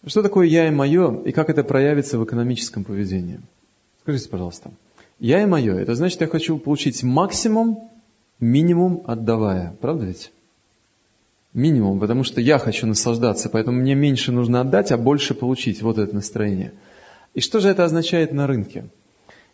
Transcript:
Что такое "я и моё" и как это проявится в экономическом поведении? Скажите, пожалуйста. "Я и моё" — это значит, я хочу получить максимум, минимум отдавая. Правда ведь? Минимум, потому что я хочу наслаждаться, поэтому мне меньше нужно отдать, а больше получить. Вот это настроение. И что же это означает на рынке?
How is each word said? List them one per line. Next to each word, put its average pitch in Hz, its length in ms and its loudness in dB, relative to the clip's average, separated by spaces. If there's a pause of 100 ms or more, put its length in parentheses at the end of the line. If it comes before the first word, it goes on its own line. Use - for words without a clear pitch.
Что 202 160 0
такое 202 260 4
"я 160 200 4
и 156 40 2
моё" 147 520 2
и - 80 -2
как 156 180 0
это 151 140 2
проявится 143 540 0
в 113 60 0
экономическом 117 600 -4
поведении? 95 560 -6 (640)
Скажите, 135 260 -4
пожалуйста. 90 420 -10 (480)
"Я 131 220 2
и 214 40 2
моё" — 131 320 2
это 117 180 -2
значит, 175 260 -2
я 160 60 0
хочу 160 300 -2
получить 139 460 -4
максимум, 214 880 0 (500)
минимум 170 680 2
отдавая. 110 760 -2
Правда 135 240 -2
ведь? - 260 -10 (1200)
Минимум, 120 460 2
потому 113 240 0
что 123 180 -4
я 139 180 4
хочу - 260 -4
наслаждаться, 117 640 0
поэтому 117 300 0
мне 131 160 2
меньше 139 360 2
нужно 123 300 2
отдать, 139 300 2
а 123 60 2
больше 139 360 2
получить. 123 480 -4
Вот 110 160 0
это 104 160 -2
настроение. 101 600 -4 (600)
И - 80 -4
что - 180 0
же 196 100 4
это 190 140 2
означает 165 480 0
на 143 160 -2
рынке? 120 380 -4 (680)